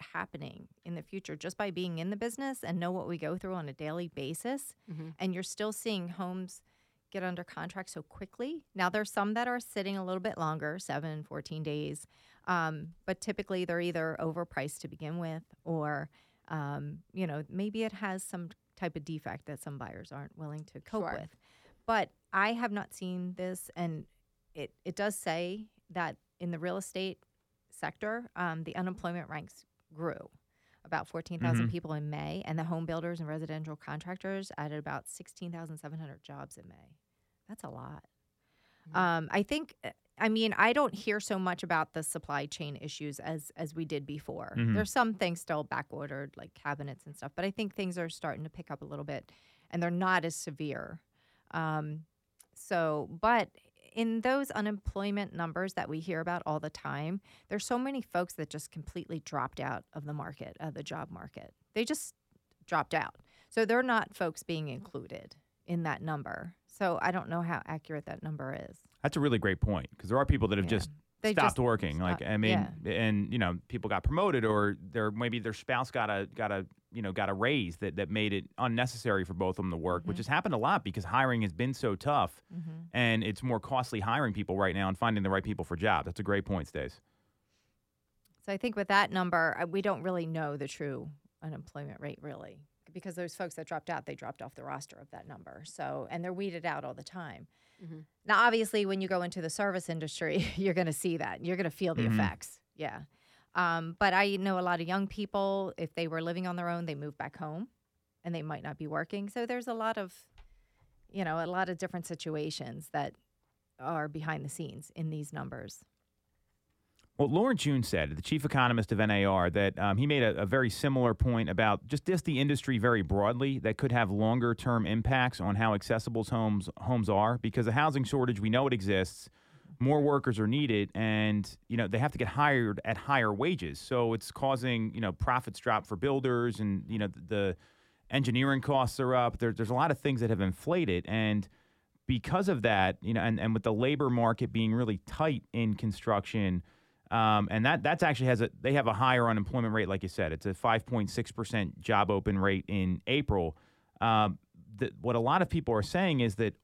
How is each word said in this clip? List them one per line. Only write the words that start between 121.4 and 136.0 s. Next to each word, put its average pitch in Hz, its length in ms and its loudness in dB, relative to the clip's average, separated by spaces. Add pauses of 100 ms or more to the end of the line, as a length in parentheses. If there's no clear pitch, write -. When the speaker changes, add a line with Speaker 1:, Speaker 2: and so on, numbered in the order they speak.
Speaker 3:
about 101 360 4
just, 143 200 -2
just 180 180 2
the 139 160 2
industry 139 380 2
very 113 240 6
broadly 120 580 2
that 110 160 0
could 131 160 0
have 117 180 4
longer-term 113 760 2
impacts 123 540 2
on 98 160 2
how 110 180 4
accessible 113 500 0
homes, 107 540 2
homes 110 320 2
are, 107 280 6
because 113 280 0
the 113 60 4
housing 139 300 4
shortage, 123 380 2
we 107 80 2
know 123 180 6
it 131 60 2
exists, 95 560 2 (500)
more 143 220 4
workers 139 380 4
are 110 80 4
needed, 113 480 4
and, 107 640 2 (120)
you 120 80 -2
know, 113 100 2
they 104 120 0
have 143 140 2
to - 60 -6
get 117 100 0
hired 123 560 2
at 110 120 -2
higher 123 360 4
wages. 104 460 -2
So 120 360 2
it's - 160 -6
causing, 123 640 0
you 120 60 -6
know, 101 120 0
profits 123 460 0
drop 110 280 2
for 107 100 -4
builders, 120 640 2